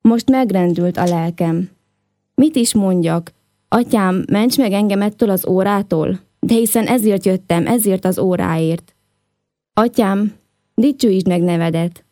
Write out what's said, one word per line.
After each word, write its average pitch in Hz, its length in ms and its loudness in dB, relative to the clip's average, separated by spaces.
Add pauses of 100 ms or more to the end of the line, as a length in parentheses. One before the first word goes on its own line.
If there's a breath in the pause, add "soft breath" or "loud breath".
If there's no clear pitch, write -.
Most 226 280 2
megrendült 180 680 0
a - 60 -2
lelkem. 170 640 -4 (680)
Mit 311 200 0
is 233 180 -2
mondjak? 170 600 0 (340)
„Atyám, 208 640 0
ments 220 260 0
meg 240 140 2
engem 202 300 0
ettől 208 280 0
az 190 180 -2
órától? 190 720 0 (200)
De - 140 0
hiszen 226 320 0
ezért 208 400 0
jöttem, 185 420 0
ezért 202 380 0
az 185 140 0
óráért.” 170 760 -2 (800)
„Atyám, 208 600 0 (420)
dicsőítsd 220 520 2
meg 175 140 2
nevedet.” 170 680 -2